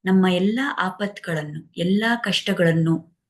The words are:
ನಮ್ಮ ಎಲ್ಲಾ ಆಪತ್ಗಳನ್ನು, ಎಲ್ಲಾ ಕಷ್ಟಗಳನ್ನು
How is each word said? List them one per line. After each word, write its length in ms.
ನಮ್ಮ 180
ಎಲ್ಲಾ 520
ಆಪತ್ಗಳನ್ನು, 960
ಎಲ್ಲಾ 400
ಕಷ್ಟಗಳನ್ನು 1000